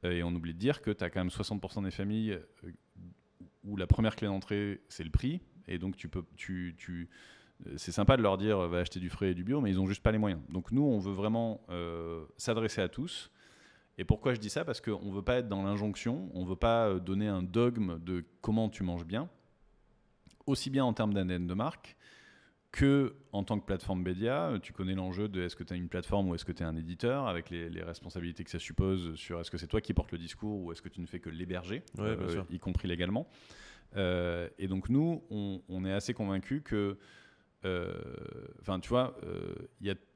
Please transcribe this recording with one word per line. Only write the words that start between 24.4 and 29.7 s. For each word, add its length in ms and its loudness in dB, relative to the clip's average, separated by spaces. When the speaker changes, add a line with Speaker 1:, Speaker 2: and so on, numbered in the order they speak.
Speaker 1:
Euh, 140 0
tu 140 -12
connais 220 -2
l'enjeu 320 -2
de 160 -2
est-ce 120 -4
que 80 -10
t'as 120 -6
une 140 -4
plateforme 400 0
ou 40 2
est-ce 120 -4
que 80 -4
t'es 100 -4
un 120 -2
éditeur, 520 -2
avec 220 -2
les, 200 -6
les 140 -6
responsabilités 640 -6
que 40 -20
ça 80 -6
suppose 580 2
sur 260 -6
est-ce 100 -8
que 60 -6
c'est 100 -6
toi 140 0